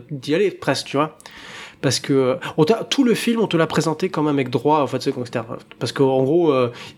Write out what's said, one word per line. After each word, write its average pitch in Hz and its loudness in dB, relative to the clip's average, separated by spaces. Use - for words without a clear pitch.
d'y 139 -4
aller, 190 2
presque, - -2
tu - -6
vois. 156 0
Parce 131 0
que, - -2
euh, 131 4
on 156 4
t'a, - 2
tout 269 0
le 233 4
film, 233 0
on 202 2
te - -2
l'a 160 4
présenté 160 -2
comme 151 -2
un 151 2
mec 135 0
droit, 147 2
en 131 0
fait, 127 -4
ce 139 -4
gangster. 120 -6
Parce - -4
qu'en 131 4
gros, 160 2
euh, 127 2